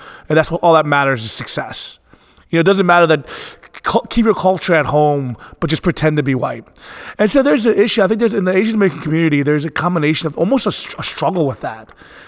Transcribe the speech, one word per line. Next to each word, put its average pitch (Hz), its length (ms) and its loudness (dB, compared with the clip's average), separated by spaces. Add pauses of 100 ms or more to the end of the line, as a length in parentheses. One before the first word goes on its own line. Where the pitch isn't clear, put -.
(280)
And 151 80 0
that's 156 140 2
what, 165 120 -4
all 170 120 6
that 156 120 4
matters 139 380 0
is 110 60 -8
success. - 720 -10 (480)
You 165 80 -2
know, 165 40 4
it 160 60 2
doesn't 190 200 4
matter 175 200 6
that, 151 220 0 (560)
cul-, - 260 -2
keep 226 140 2
your 214 100 2
culture 185 400 0
at 147 120 2
home, 143 500 0 (240)
but 151 100 -2
just 156 140 -2
pretend 156 320 0
to 147 80 0
be 131 100 0
white. 123 300 -6 (520)
And 208 140 2
so 269 140 4
there's 277 220 2
an 196 120 4
issue. 214 240 2
I 185 60 2
think 220 100 0
there's, 226 160 0
in 196 100 -2
the 185 120 0
Asian 220 180 0
American 202 280 0
community, 156 420 0
there's 147 200 0
a 160 60 -6
combination 156 560 -2
of 147 100 -6
almost 220 300 0
a - 60 0
str-, - 260 -10
a - 60 -8
struggle 165 420 -2
with 123 140 -6
that. 113 300 -12 (380)